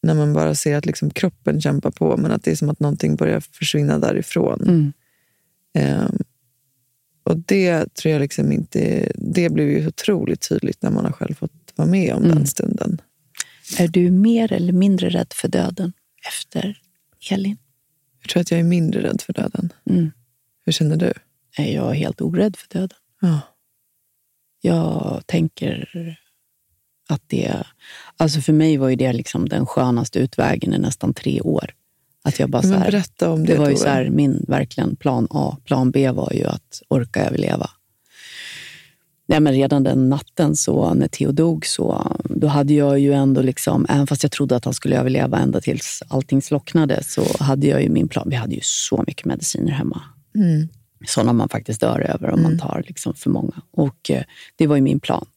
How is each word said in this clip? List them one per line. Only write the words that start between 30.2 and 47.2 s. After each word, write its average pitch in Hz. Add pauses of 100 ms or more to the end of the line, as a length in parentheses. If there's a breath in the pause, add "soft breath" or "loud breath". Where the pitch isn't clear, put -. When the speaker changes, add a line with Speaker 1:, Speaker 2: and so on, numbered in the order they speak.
Speaker 2:
i 92
nästan -
tre -
år. - (540)
Att 143
jag 139
bara 120
Speaker 1:
Men 190
Speaker 2:
så 190
här, 185
Speaker 1:
berätta 180
om 160
Speaker 2:
det 175
Speaker 1:
det, 151
Speaker 2:
var 147
ju 143
Speaker 1:
Tove. -
Speaker 2:
så -
här, 131
min 139
verkligen 143
plan 123
A. 143
Plan 131
B 135
var -
ju -
att -
orka -
överleva. - (1600 loud breath)
Nej, 156
men 151
redan 135
den 131
natten 147
så, -
när 139
Theo 147
dog, 156
så, -
då -
hade 143
jag 143
ju 143
ändå 139
liksom, -
även 143
fast 139
jag -
trodde 135
att 120
han 131
skulle 139
överleva 131
ända 135
tills -
allting 135
slocknade, 147
så - (140)